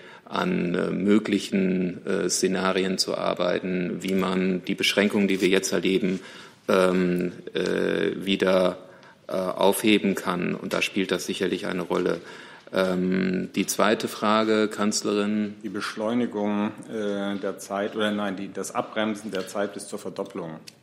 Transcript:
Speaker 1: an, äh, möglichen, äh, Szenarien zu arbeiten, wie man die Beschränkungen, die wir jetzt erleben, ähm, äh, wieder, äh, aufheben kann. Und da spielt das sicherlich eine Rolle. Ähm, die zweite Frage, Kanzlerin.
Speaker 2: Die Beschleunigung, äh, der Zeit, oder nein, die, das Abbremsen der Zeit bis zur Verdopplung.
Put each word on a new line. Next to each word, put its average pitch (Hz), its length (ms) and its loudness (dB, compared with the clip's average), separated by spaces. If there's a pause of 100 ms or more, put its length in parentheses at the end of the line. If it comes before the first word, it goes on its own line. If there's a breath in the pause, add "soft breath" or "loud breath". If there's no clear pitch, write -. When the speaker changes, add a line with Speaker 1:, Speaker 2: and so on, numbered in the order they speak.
(260 loud breath)
Speaker 1:
an, 90 480 0
äh, 90 160 0
möglichen, 95 1160 2
äh, 92 240 0
Szenarien 95 640 2
zu - 200 -2
arbeiten, 90 840 -2
wie 95 140 -2
man 92 500 0
die 98 100 -2
Beschränkungen, 101 540 2
die 95 140 0
wir 90 60 6
jetzt 95 220 2
erleben, 92 500 0 (460 loud breath)
ähm, 90 640 4 (200)
äh, 90 720 0
wieder, 92 540 4 (500 loud breath)
äh, - 40 -6
aufheben 95 840 4
kann. 87 400 -2
Und - 180 -6
da 87 80 0
spielt 92 300 0
das 87 160 0
sicherlich 95 400 -2
eine 92 160 -2
Rolle. 87 400 0 (500 loud breath)
Ähm, 92 800 0
die 98 120 0
zweite 110 420 2
Frage, 107 600 2
Kanzlerin. 104 920 0
Speaker 2:
Die 107 60 -8
Beschleunigung, 104 1040 -2 (180)
äh, 101 500 -2
der 98 200 -6
Zeit, 104 360 -4
oder 107 160 2
nein, 104 240 -2
die, 95 160 -8
das 95 240 -8
Abbremsen 110 560 -4
der 95 160 -4
Zeit 101 280 -4
bis - 120 -12
zur 107 120 -10
Verdopplung. 87 600 -8 (240)